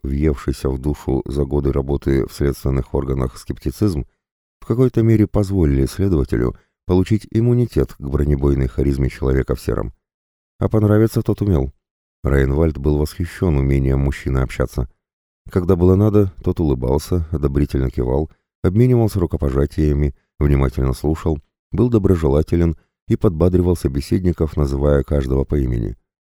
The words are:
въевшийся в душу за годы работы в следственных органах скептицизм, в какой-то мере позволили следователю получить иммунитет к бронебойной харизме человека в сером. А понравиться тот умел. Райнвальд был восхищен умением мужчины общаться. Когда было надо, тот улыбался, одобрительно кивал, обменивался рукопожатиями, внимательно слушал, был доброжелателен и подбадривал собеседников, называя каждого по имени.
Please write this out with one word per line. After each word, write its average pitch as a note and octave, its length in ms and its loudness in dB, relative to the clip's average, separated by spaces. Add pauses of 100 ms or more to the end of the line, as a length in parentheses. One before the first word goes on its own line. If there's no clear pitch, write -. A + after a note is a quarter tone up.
въевшийся C#2 640 -2
в C2 100 -4
душу C2+ 460 -4
за C#2+ 200 -4
годы C#2 280 -2
работы C2+ 540 -2
в - 60 -12
следственных C2+ 640 -2
органах C2+ 440 -4
скептицизм, D2+ 640 -4 (560)
в - 60 -20
какой-то A#2+ 360 0
мере A2 240 4
позволили F2+ 600 0
следователю C2 680 -2 (280)
получить F#2 460 0
иммунитет A#2 640 0
к - 60 -20
бронебойной C#2 640 0
харизме C2+ 420 -2
человека C2 460 -2
в - 60 -10
сером. - 340 -6 (640)
А F#2+ 100 0
понравиться G#2+ 540 2
тот A2 180 -2
умел. D#2 320 0 (500)
Райнвальд C#2 540 2
был D2 220 0
восхищен E2 580 -2
умением C2+ 440 2
мужчины C#2 380 -2
общаться. C2 500 -4 (640)
Когда F#2 240 2
было F2+ 220 6
надо, G2+ 360 2 (120)
тот - 160 -2
улыбался, D2 720 0
одобрительно C#2 580 -2
кивал, C2 400 -4 (320)
обменивался A2+ 560 2
рукопожатиями, D2 960 0 (240)
внимательно C2+ 540 2
слушал, D#2 480 -2 (320)
был A2+ 160 2
доброжелателен E2+ 880 2 (320)
и A#2 80 0
подбадривал F2+ 580 2
собеседников, D#2+ 800 -2
называя C#2+ 460 2
каждого C2+ 420 0
по D2 140 -4
имени. A#1+ 380 -4 (340)